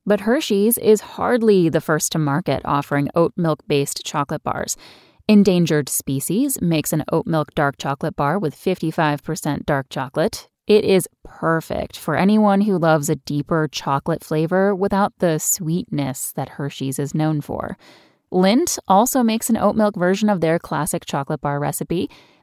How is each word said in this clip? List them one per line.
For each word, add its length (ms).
But 180
Hershey's 580
is 220
hardly 680
the 100
first 340
to 40
market 480
offering 480
oat 240
milk-based 640
chocolate 400
bars. 320
Endangered 600
Species 720
makes 320
an 200
oat 160
milk 260
dark 240
chocolate 380
bar 240
with 160
fifty-five 680
percent 460
dark 240
chocolate. 580
It 200
is 220
perfect 720
for 200
anyone 460
who 180
loves 320
a 40
deeper 560
chocolate 520
flavor 500
without 460
the 180
sweetness 920
that 180
Hershey's 480
is 160
known 260
for. 380
Lindt 540
also 340
makes 300
an 60
oat 180
milk 200
version 360
of 100
their 160
classic 480
chocolate 360
bar 180
recipe. 500